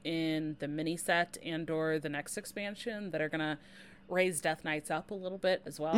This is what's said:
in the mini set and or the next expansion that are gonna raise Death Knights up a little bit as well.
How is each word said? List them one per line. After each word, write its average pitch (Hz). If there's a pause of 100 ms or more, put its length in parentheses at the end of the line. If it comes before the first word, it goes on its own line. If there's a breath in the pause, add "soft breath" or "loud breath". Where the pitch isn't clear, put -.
in 160
the 143
mini 160
set 175
and 160
or 160
the 151
next 147
expansion 208
that 156
are 156
gonna 151 (500 soft breath)
raise 180
Death 160
Knights 151
up 160
a -
little 185
bit 185
as 147
well. 156